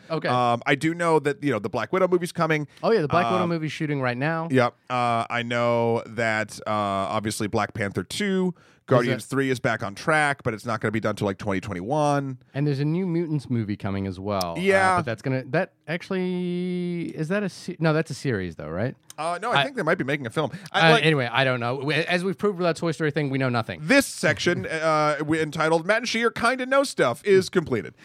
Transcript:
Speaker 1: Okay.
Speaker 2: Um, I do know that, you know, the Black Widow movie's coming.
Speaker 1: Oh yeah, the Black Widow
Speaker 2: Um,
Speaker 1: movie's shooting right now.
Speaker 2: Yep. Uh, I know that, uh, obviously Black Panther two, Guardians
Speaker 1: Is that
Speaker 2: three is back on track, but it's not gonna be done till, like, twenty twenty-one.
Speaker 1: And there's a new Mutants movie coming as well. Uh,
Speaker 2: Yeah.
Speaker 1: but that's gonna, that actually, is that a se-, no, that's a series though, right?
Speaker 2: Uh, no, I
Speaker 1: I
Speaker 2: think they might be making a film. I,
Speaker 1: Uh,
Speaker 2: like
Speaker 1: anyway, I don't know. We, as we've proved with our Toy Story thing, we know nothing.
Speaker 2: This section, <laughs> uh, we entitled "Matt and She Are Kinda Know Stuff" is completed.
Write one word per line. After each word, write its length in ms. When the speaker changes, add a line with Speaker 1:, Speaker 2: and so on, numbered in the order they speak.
Speaker 1:
Okay. 160
Speaker 2:
Um, 400
I 80
do 200
know 260
that, 240
you 80
know, 80
the 80
Black 240
Widow 160
movie's 240
coming. 340
Speaker 1:
Oh 80
yeah, 120
the 60
Black 220
Widow 140
Speaker 2:
Um, 60
Speaker 1:
movie's 200
shooting 300
right 160
now. 340
Speaker 2:
Yep. 240
Uh, 400
I 140
know 600
that, 600
uh, 40
obviously 760
Black 280
Panther 280
two, 500
Guardians 360
Speaker 1:
Is 60
that 60
Speaker 2:
three 160
is 100
back 220
on 120
track, 480
but 100
it's 140
not 140
gonna 120
be 80
done 160
till, 100
like, 120
twenty 220
twenty-one. 760
Speaker 1:
And 140
there's 140
a 40
new 220
Mutants 420
movie 280
coming 300
as 140
well. 360
Uh, 40
Speaker 2:
Yeah. 360
Speaker 1:
but 100
that's 160
gonna, 280
that 220
actually, 1300
is 120
that 140
a 60
se-, 300
no, 140
that's 180
a 40
series 420
though, 120
right? 260
Speaker 2:
Uh, 220
no, 120
I 80
Speaker 1:
I 40
Speaker 2:
think 120
they 60
might 160
be 60
making 220
a 40
film. 200
I, 160
Speaker 1:
Uh, 40
Speaker 2:
like 120
Speaker 1:
anyway, 260
I 140
don't 160
know. 160
We, 180
as 300
we've 140
proved 200
with 80
our 80
Toy 180
Story 180
thing, 200
we 80
know 100
nothing. 340
Speaker 2:
This 240
section, 600
<laughs> 40
uh, 540
we 160
entitled 460
"Matt 120
and 100
She 160
Are 60
Kinda 360
Know 180
Stuff" 400
is 240
completed. 460